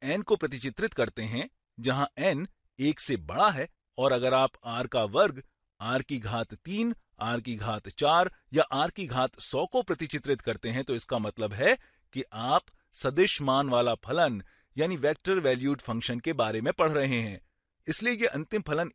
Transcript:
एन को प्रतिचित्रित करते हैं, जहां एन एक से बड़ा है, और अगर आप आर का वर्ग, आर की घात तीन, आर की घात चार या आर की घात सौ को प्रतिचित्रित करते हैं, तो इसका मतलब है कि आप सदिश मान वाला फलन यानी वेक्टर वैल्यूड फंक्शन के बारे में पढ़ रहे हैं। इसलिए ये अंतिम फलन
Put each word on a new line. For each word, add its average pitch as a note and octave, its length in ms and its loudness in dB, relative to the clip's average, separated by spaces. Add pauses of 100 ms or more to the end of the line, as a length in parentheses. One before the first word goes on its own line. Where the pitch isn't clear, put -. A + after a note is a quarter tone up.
एन D#3+ 180 -2
को - 140 4
प्रतिचित्रित C3+ 580 -4
करते A#2 280 -2
हैं, A#2 280 -6 (300)
जहां C3 260 0 (120)
एन E3 300 0 (320)
एक D3 200 0
से B2+ 180 -2
बड़ा F#2+ 340 2
है, - 180 -4 (280)
और C3 140 4
अगर B2+ 220 2
आप C3 180 4 (140)
आर A#2+ 220 -4
का A#2+ 160 2
वर्ग, C3+ 400 2 (380)
आर B2 200 -2
की C#3 180 -6
घात A2 340 -6
तीन, G#3+ 420 -4 (240)
आर A#2 220 -2
की A#2 140 -6
घात G#2+ 340 -6
चार E3+ 420 2 (220)
या D3+ 100 6
आर D3 260 0
की G3 160 -8
घात B2+ 340 -2
सौ D3+ 260 -2
को - 160 0
प्रतिचित्रित C#3+ 600 -2
करते A2+ 280 -4
हैं, B2+ 140 -4
तो B2+ 120 -4
इसका A#2 240 -4
मतलब G#2+ 340 -4
है D#3+ 240 2 (360)
कि C3 100 -6 (100)
आप B2+ 320 0 (280)
सदिश D3+ 480 2
मान C#3 280 2
वाला A#2+ 260 4
फलन C3 480 0 (340)
यानी E3 200 0
वेक्टर D3+ 360 0
वैल्यूड C#3 480 2
फंक्शन A#2+ 380 -4
के D#3+ 140 -4
बारे A2+ 280 0
में C#3+ 120 0
पढ़ D#3+ 180 2
रहे C3+ 300 2
हैं। G#2 200 -6 (460)
इसलिए A3+ 260 0
ये A3+ 120 0
अंतिम F3 360 -2
फलन D#3 340 -2